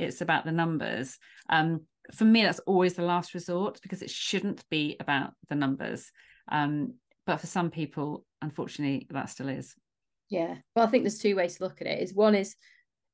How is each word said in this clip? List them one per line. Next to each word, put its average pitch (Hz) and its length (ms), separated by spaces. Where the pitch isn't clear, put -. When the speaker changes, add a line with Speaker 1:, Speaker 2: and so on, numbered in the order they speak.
Speaker 1:
it's - 200
about 165 240
the 160 60
numbers. 160 680
Um, 160 380
for - 120
me, 220 180
that's 170 180
always 180 340
the 175 80
last 175 320
resort 180 480
because 190 200
it - 80
shouldn't - 580
be 151 300
about 139 360
the 147 60
numbers. 135 560
Um, 147 440
but 165 120
for 160 100
some 170 240
people, 151 540
unfortunately, 143 680
that 139 200
still 135 180
is. 135 280
Speaker 2:
Yeah. 175 280
Well, 226 120
I 220 40
think 247 140
there's 202 160
two 202 160
ways 175 220
to - 60
look - 160
at 160 60
it. - 160
Is 180 100
one 208 220
is, 202 220